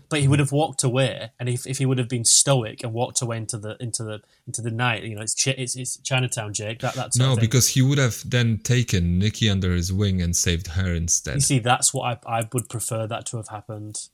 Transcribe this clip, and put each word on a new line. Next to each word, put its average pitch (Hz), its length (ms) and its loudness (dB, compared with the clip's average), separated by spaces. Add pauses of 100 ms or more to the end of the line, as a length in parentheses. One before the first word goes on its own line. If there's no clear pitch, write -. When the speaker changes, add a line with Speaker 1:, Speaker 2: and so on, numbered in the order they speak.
Speaker 1:
But 151 120 0
he 139 80 4
would 143 100 6
have 143 140 2
walked 143 320 0
away, 123 560 0
and 123 80 -2
if, 123 180 -4
if 131 120 -6
he 135 80 0
would 131 120 2
have 120 100 -2
been 120 160 -2
stoic 120 600 4
and 113 80 -4
walked 117 280 -2
away 117 180 -4
into 110 200 -8
the, 107 220 -10
into 117 240 -6
the, 107 160 -8 (260)
into 117 160 -8
the 117 80 -4
night, 113 320 -2
you 107 140 -10
know, 104 60 -10
it's 113 120 -4
Ch-, - 140 0
it's, 131 260 -4
it's 127 220 -8
Chinatown, 120 560 -2
Jake. 107 260 -6
That, 120 160 -4
that 127 200 -4
sort 123 120 4
Speaker 2:
No, 135 60 4
Speaker 1:
of 120 80 4
thing. 113 80 4
Speaker 2:
because 120 180 4
he - 160 4
would 139 160 4
have 127 260 0
then 117 340 2
taken 92 600 2
Nikki 107 320 2
under 95 220 2
his 87 200 0
wing 95 300 2
and 85 140 0
saved 87 320 0
her 90 260 -2
instead. 82 400 -2
Speaker 1:
You 139 60 0
see, 135 180 2
that's 120 340 2
what 123 320 -4
I, 117 140 -2
I 113 140 -4
would 120 160 -4
prefer 110 400 -4
that 113 180 -8
to 120 120 -6
have 107 100 -10
happened. 107 500 -12 (160)